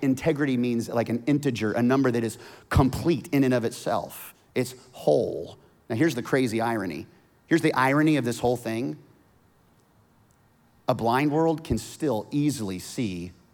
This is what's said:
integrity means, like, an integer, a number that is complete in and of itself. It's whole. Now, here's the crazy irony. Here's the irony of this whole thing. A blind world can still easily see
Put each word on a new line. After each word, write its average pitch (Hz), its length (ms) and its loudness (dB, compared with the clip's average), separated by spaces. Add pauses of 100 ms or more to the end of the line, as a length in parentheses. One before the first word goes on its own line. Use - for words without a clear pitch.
integrity 139 540 2
means, 120 320 0
like, 117 180 0
an 117 200 -2
integer, 131 440 0
a 113 100 0
number 131 300 4
that 117 140 0
is 107 120 -6 (300)
complete - 640 2
in 139 140 4
and 127 80 2
of 120 100 0
itself. - 720 -6 (200)
It's 120 220 -2 (160)
whole. 101 640 0 (320)
Now, 113 60 -4
here's 151 180 2
the - 80 -6
crazy 131 380 0
irony. 98 480 -4 (400)
Here's 160 140 2
the 160 120 2
irony 147 440 4
of 123 80 0
this 117 140 -4
whole 123 180 2
thing. 120 400 -6 (1900)
A 127 40 4
blind 123 380 2
world 160 320 2
can 113 140 -2
still 113 540 -4
easily 117 480 0
see 90 520 -6 (220)